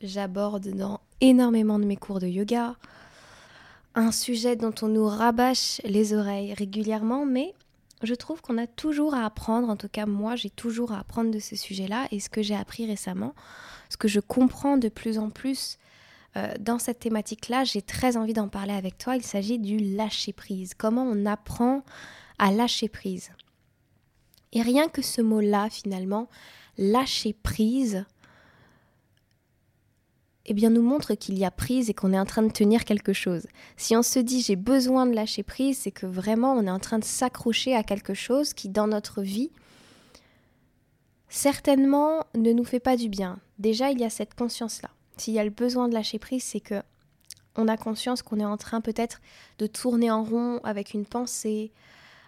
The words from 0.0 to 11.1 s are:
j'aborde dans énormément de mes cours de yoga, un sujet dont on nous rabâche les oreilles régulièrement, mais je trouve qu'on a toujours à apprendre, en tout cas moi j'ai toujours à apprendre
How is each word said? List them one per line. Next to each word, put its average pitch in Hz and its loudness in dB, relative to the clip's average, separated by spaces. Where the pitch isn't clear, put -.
j'aborde 196 -4
dans 196 -4
énormément 233 6
de 208 0
mes 202 0
cours 196 -8
de 180 -4
yoga, 233 -2
un 226 4
sujet 240 0
dont 226 -2
on 220 0
nous 220 4
rabâche 233 2
les 208 4
oreilles 202 -2
régulièrement, 214 -2
mais 269 0
je 226 -2
trouve 311 -6
qu'on 233 -2
a 233 -2
toujours 294 0
à 226 0
apprendre, 226 0
en 208 -2
tout 202 -10
cas 214 -4
moi 208 -2
j'ai 226 -6
toujours 233 -4
à 196 -6
apprendre 226 -2